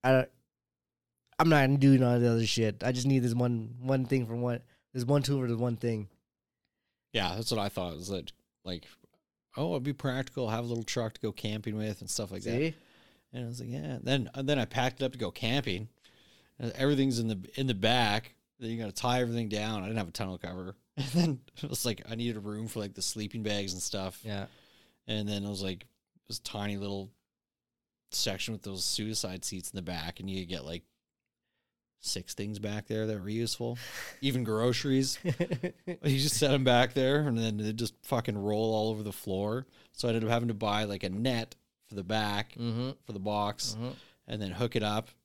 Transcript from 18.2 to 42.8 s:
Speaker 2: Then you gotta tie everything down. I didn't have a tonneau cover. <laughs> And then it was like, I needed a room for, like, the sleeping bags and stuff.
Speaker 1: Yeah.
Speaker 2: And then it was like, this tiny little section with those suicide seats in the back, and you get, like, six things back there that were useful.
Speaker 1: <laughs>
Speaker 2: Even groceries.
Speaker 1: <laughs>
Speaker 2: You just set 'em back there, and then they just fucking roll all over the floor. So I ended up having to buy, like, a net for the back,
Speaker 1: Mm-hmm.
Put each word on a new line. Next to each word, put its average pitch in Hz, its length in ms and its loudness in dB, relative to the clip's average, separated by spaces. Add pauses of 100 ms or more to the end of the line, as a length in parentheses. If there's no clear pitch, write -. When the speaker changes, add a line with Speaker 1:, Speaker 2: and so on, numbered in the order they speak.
Speaker 2:
Then 113 100 -6
you 113 100 -4
gotta 107 120 -6
tie 127 300 4
everything 117 280 2
down. 107 320 0
I 92 40 -4
didn't 113 140 0
have 92 100 0
a - 20 -12
tonneau 92 260 -4
cover. 90 440 -8
<laughs> - 40 -20 (140)
And 135 140 -2
then 160 260 4 (240)
it 147 60 -8
was - 160 -2
like, 110 160 0 (100)
I 113 40 -4
needed 117 200 -2
a 107 60 -8
room 104 260 -6
for, 110 120 -6
like, 101 140 -6
the 98 80 -10
sleeping 107 400 -4
bags 101 300 -2
and 92 100 -6
stuff. 95 400 -6
Speaker 1:
Yeah. 101 260 -8 (600)
Speaker 2:
And 107 220 -2
then 101 160 -4
it 104 40 -4
was 98 140 -6
like, 92 220 -6 (420)
this 113 120 -8
tiny 101 360 -6
little 98 340 -6 (1000)
section - 400 -2
with 104 120 -8
those 95 200 -6
suicide 104 640 -4
seats - 260 -8
in - 60 -10
the 95 40 -6
back, 87 380 -6
and 95 100 -8
you 95 160 -4
get, 85 200 -6
like, 85 180 -8 (1200)
six - 320 -8
things 104 260 -6
back 104 280 -6
there 110 200 -2
that 107 140 -4
were 98 80 -8
useful. 117 480 -2 (220)
Speaker 1:
<laughs> - 220 -12
Speaker 2:
Even 127 220 0
groceries. 123 800 2
Speaker 1:
<laughs> 175 640 -2 (160)
Speaker 2:
You 135 160 4
just 143 160 0
set 143 160 4
'em 135 140 4
back 123 280 6
there, 139 280 4
and 131 160 2
then 113 180 0
they 107 160 -2
just 113 220 -2 (100)
fucking 113 340 0
roll 107 380 2
all 110 140 2
over 107 120 -4
the 104 120 -6
floor. 104 540 -2 (260)
So - 160 0
I - 20 2
ended 113 140 2
up 110 60 2
having 117 180 2
to 113 40 0
buy, 104 300 0
like, 101 200 -4
a 95 60 -2
net 113 460 -2 (320)
for 107 80 -14
the 98 80 -4
back, 104 560 -2
Speaker 1:
Mm-hmm. 117 300 -2 (160)